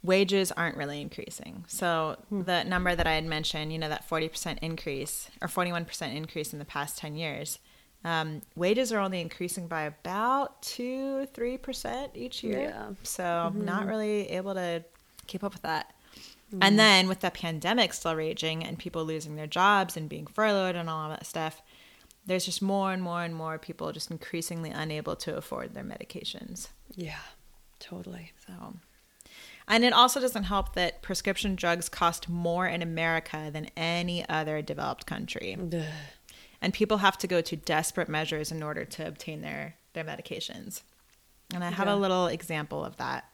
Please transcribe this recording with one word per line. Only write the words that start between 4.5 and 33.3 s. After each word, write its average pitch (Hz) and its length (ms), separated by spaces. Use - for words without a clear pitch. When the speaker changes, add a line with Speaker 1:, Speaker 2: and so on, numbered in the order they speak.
Speaker 1:
increase 151 680
or 180 60
forty-one 175 380
percent 151 300
increase 156 380
in 151 60
the 147 60
past 147 320
ten 151 180
years, 151 440
um, 156 380
wages 214 380
are 208 60
only 185 220
increasing 175 460
by 165 160
about 214 760
two, 269 720
three 247 240
percent 254 580
each 247 280
year. 214 180
Speaker 2:
Yeah. - 280
Speaker 1:
So - 200
Speaker 2:
Mm-hmm. 170 420
Speaker 1:
not 190 200
really 208 440
able 190 240
to 170 300
keep - 180
up 196 100
with - 100
that. - 300
Speaker 2:
Mm. 190 80
Speaker 1:
And 202 180
then 190 300
with 185 100
the 180 120
pandemic 175 600
still 165 220
raging 160 480
and 165 160
people 170 240
losing 156 320
their 151 120
jobs 190 500
and 156 100
being 151 200
furloughed 196 500
and 165 120
all 156 200
that - 160
stuff, 160 360
there's 185 200
just 180 160
more 196 320
and 185 100
more 175 200
and 170 120
more 160 220
people 160 340
just 151 200
increasingly 165 580
unable 156 480
to - 180
afford - 380
their - 100
medications. - 840
Speaker 2:
Yeah, 160 240
totally. 175 520
Speaker 1:
So, 180 300
and 226 160
it 247 80
also 254 300
doesn't 240 240
help 196 300
that 175 260
prescription 196 560
drugs 170 320
cost 170 400
more 170 380
in 175 140
America 160 720